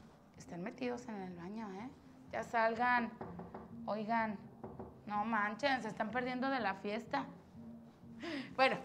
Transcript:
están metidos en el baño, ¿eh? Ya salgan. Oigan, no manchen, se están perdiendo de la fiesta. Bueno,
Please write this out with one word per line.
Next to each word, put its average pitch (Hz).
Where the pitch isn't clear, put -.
están 175
metidos 240
en 220
el 180
baño, 202
¿eh? 247
Ya 226
salgan. 233
Oigan, 214
no 208
manchen, 226
se 220
están 214
perdiendo 247
de 269
la 196
fiesta. 226
Bueno, 254